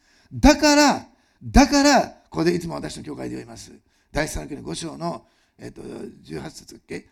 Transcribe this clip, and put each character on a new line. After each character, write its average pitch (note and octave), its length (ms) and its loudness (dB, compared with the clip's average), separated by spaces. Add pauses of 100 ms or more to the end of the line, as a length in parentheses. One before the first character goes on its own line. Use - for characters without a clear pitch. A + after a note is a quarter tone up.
(320)
だ C#3+ 240 6
か G3 180 2
ら、 F#3+ 320 4 (360)
だ C3 240 6
か C#4+ 160 2
ら、 C4+ 260 4
こ - 300 -14
こ D#3+ 60 0
で F3 100 2
い F3 40 -2
つ E3+ 80 -10
も D#3 100 -10
私 D3+ 200 -12
の D3+ 60 -14
教 D3 120 -14
会 C3 140 -10
で B2 80 -10
言 B2+ 80 -12
い - 20 -20
ま A2+ 120 -20
す。 - 120 -20 (400)
第 D3+ 160 -4
三 D3+ 220 -10
教 C#3+ 80 -12
の B2+ 60 -14
五 D#3+ 120 -12
章 D#3+ 220 -12
の、 D#3+ 300 -10 (300)
え A#2 120 -18
っ - 20 -18
と、 - 120 -18 (400)
十 D2+ 180 -12
八 - 100 -14
節 - 240 -20
だ - 60 -20
っ - 40 -20
け？ - 280 -16